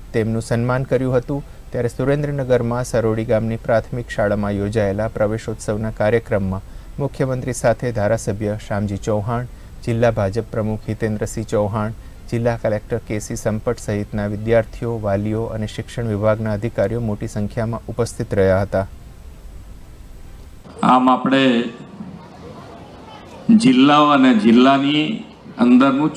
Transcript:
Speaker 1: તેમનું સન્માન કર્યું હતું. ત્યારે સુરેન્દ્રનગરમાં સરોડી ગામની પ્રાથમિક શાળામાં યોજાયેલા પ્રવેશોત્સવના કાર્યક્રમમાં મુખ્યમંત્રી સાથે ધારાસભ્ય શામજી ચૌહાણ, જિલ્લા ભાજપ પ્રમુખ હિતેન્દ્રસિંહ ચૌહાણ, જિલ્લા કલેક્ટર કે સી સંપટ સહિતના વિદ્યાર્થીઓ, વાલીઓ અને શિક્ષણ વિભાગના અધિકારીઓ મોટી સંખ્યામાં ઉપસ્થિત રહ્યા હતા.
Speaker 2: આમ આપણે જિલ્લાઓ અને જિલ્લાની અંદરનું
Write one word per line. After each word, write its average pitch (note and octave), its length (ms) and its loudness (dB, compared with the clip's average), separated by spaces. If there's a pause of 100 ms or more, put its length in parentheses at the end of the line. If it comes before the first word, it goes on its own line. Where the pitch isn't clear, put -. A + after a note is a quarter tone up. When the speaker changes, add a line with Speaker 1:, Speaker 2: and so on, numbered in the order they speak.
(120)
Speaker 1:
તેમનું A2+ 360 0
સન્માન B2+ 420 0
કર્યું B2+ 280 2
હતું. C#3 260 -4 (240)
ત્યારે A#2+ 300 -4
સુરેન્દ્રનગરમાં B2+ 920 0
સરોડી A2+ 400 0
ગામની A2 380 0
પ્રાથમિક A#2 480 0
શાળામાં G#2 420 0
યોજાયેલા G#2 580 0
પ્રવેશોત્સવના A2 840 -4
કાર્યક્રમમાં G#2 680 0 (300)
મુખ્યમંત્રી C3 640 -4
સાથે A#2 340 2
ધારાસભ્ય G#2+ 680 0
શામજી G2+ 400 -2
ચૌહાણ, A#2 420 -2 (380)
જિલ્લા A#2 320 2
ભાજપ G#2 340 0
પ્રમુખ A2 400 -2
હિતેન્દ્રસિંહ G#2+ 640 -4
ચૌહાણ, G#2+ 500 -2 (260)
જિલ્લા A#2 320 0
કલેક્ટર G#2+ 420 -2
કે A2 200 -4
સી A#2 160 -8
સંપટ A2 420 -2
સહિતના G#2 500 -4
વિદ્યાર્થીઓ, A2+ 580 0 (140)
વાલીઓ G#2 380 0 (120)
અને A2 200 -4
શિક્ષણ A#2 360 -6
વિભાગના G#2+ 480 2
અધિકારીઓ A#2 420 -2
મોટી A2 340 -4
સંખ્યામાં A2 580 -4
ઉપસ્થિત A#2 460 -4
રહ્યા F#2+ 260 4
હતા. F#2+ 220 0 (2000)
Speaker 2:
આમ B2+ 220 6
આપણે C3+ 320 2 (2250)
જિલ્લાઓ C#3+ 420 6 (100)
અને C3 160 6 (100)
જિલ્લાની C3+ 640 6 (600)
અંદરનું C3+ 520 6